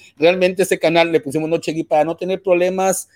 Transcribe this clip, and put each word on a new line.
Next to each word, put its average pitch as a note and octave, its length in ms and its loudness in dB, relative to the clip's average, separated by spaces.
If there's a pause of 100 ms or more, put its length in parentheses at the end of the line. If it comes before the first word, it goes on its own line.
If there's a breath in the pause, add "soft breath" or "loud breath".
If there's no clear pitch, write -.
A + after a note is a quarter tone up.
(160 soft breath)
realmente F3+ 480 2
este F3+ 160 -2
canal E3+ 320 2
le D#3 80 2
pusimos D#3+ 280 -4
Noche E3 220 -4
Geek D#3+ 160 -6
para D3+ 180 2
no E3 120 -4
tener F#3 260 -6
problemas, F#3 720 0